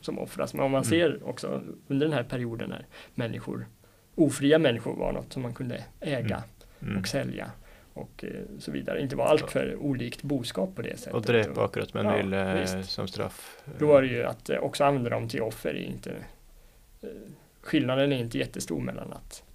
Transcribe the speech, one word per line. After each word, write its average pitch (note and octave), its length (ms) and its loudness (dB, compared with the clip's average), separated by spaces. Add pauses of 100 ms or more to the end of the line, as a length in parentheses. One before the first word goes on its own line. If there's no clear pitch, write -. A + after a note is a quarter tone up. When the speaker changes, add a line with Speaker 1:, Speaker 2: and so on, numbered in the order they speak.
Speaker 1:
som - 180 -6
offras. - 360 -4
Men C#3 100 2
om C3+ 60 4
man C3+ 120 4
Speaker 2:
Mm. A#2 80 0
Speaker 1:
ser E3 380 2
också C3+ 340 -4 (260)
under C#3 180 4
den D#3+ 80 2
här B2+ 80 2
perioden A#2+ 480 -4
när - 160 -10 (280)
människor, A#2 520 -6 (480)
ofria C#3+ 440 6
människor B2 380 2
var - 160 -2
något B2 200 -8
som C3+ 100 -6
man A#2+ 120 -6
kunde A#2+ 300 -8 (160)
äga C3 360 -2 (440)
Speaker 2:
Mm. - 100 -6
Mm. G2+ 100 0
Speaker 1:
och - 80 -2
sälja B2+ 420 -4 (440)
och, - 300 -12
eh, - 160 -8 (180)
så - 120 -10
vidare. - 320 -4
Inte C#3 140 -4
var C3 100 0
allt D3+ 240 4
för - 260 0
olikt B2 460 -4
boskap A#2+ 540 -2
på A#2 60 -6
det - 160 -6
sättet. - 160 -6
Speaker 2:
Och A#2+ 80 2
dräpa A2 380 4
Speaker 1:
Och A2 40 4
Speaker 2:
akkurat G#2 260 -2
som G#2+ 140 0
man G#2 120 4
Speaker 1:
ja, G2+ 60 4
Speaker 2:
ville, F#2+ 380 2
Speaker 1:
visst. F#2 300 -2
Speaker 2:
som G#2 180 -4
straff. - 480 -6 (220)
Speaker 1:
Då D3+ 80 2
var C#3+ 160 10
det C3 60 2
ju A#2+ 160 0
att, - 260 -4
eh, - 80 2
också C3+ 260 2
använda C3 260 4
dem A2+ 180 0
till A#2 140 -2
offer A2+ 320 -4
är - 100 -4
inte, - 260 -8 (920)
eh, - 60 -10 (520)
skillnaden C#3 520 4
är C3+ 40 2
inte A#2+ 220 -2
jättestor - 420 -4
mellan - 320 -6
att - 300 -14 (120)